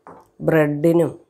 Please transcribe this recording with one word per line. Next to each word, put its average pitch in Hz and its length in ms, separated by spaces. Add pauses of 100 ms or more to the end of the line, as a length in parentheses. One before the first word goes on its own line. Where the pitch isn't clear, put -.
(420)
ബ്രെഡിനും 151 720 (180)